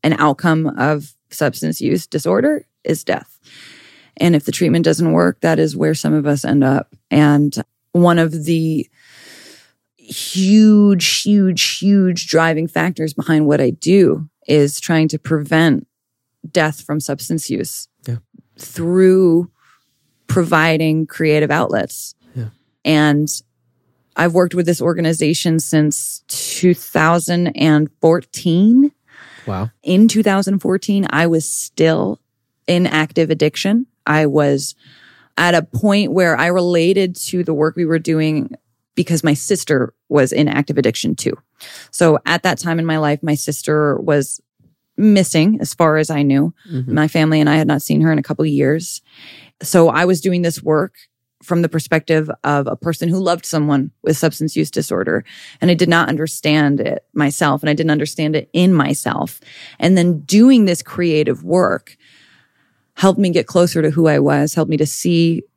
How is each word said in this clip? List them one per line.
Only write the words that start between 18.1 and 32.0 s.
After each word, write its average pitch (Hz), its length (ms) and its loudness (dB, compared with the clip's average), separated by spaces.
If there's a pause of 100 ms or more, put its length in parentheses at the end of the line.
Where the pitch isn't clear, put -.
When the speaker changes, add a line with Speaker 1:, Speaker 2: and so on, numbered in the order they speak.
Speaker 1:
through 180 920 2 (760)
providing 160 800 0
creative 151 440 0
outlets. - 640 -4 (200)
Speaker 2:
Yeah. 117 120 -8 (380)
Speaker 1:
And 151 440 2 (880)
I've 165 180 0
worked 180 200 2
with 175 120 0
this 170 160 0
organization 160 760 0
since - 720 -2
two - 460 0
thousand 170 760 0
and 151 400 2 (120)
fourteen. 185 920 2 (540)
Speaker 2:
Wow. 101 240 -6 (120)
Speaker 1:
In 202 260 4
two 220 140 2
thousand 196 380 0
fourteen, 196 500 -2
I 160 160 2
was 165 220 0
still - 720 -2 (460)